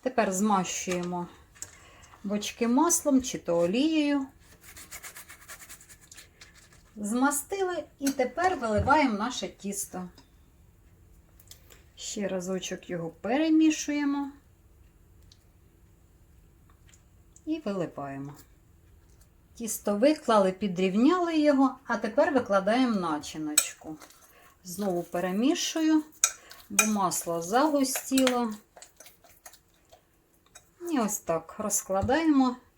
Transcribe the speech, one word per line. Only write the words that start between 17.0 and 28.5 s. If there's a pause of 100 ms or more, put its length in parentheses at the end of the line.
і
виливаємо. (1200)
Тісто
виклали,
підрівняли
його, (120)
а
тепер
викладаємо
начиночку. (680)
Знову
перемішую, (680)
бо
масло
загустіло. (2500)